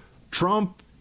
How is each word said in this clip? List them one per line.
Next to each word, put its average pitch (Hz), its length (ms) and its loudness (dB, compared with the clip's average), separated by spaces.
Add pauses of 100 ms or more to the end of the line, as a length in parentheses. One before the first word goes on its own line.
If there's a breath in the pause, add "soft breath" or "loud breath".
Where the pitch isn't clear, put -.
(300 loud breath)
Trump 190 520 -2 (180)